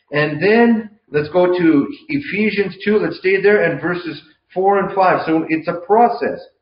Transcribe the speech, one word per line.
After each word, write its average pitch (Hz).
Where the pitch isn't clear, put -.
And 147
then 226
let's 147
go 180
to 160
Ephesians 196
two. 208
Let's 170
stay 190
there 202
in 143
verses 165
four 196
and 175
five. 185
So 160
it's 156
a 170
process. 233